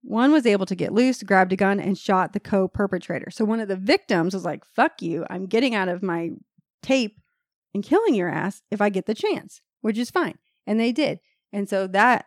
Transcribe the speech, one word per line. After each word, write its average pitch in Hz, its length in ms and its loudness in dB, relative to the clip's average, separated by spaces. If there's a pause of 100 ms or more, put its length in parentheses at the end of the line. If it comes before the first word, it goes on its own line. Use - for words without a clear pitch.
One 240 280 2
was 302 140 4
able 202 220 2
to 190 80 -6
get 175 180 -4
loose, 247 300 2
grabbed 190 320 2
a - 20 -2
gun, 196 240 2
and 190 160 -2
shot 185 380 0
the 208 60 -4
co-perpetrator. 190 880 -2
So 214 160 -2
one 226 140 -2
of 208 80 -8
the 196 80 -2
victims 190 580 0
was 180 100 -8
like, 156 220 -8
"Fuck - 340 0
you, 165 300 -4
I'm 185 160 -8
getting 233 280 2
out 190 140 0
of 175 140 -4
my 170 300 -4 (500)
tape 262 340 0 (560)
and 202 100 -4
killing 403 320 4
your 180 140 0
ass 175 320 -4 (100)
if 208 120 -2
I 208 80 2
get 190 160 -4
the 220 80 -2
chance," - 480 -4 (180)
which 214 160 -2
is 240 140 -4
fine. 277 260 -2 (300)
And 214 120 0
they 233 140 0
did. 277 280 -2 (300)
And 202 160 -4
so 190 200 -2
that 214 400 2